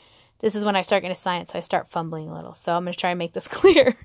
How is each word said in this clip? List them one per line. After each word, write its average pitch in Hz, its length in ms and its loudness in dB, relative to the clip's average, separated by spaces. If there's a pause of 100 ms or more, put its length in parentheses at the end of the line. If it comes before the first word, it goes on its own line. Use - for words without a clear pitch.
(380)
This 214 160 0
is 208 100 -4
when 202 120 0
I 185 60 0
start 196 200 2
getting 180 140 -6
science, 180 360 -6
so 180 60 -8
I - 20 -8
start - 280 -4
fumbling 160 400 -8
a 160 60 -12
little. 165 200 -14
So 170 220 -4
I'm 175 80 -4
gonna 175 100 -6
try 180 160 -2
and 175 80 -2
make 170 140 -6
this - 160 -8
<laughs> - 0 -
clear. 320 560 6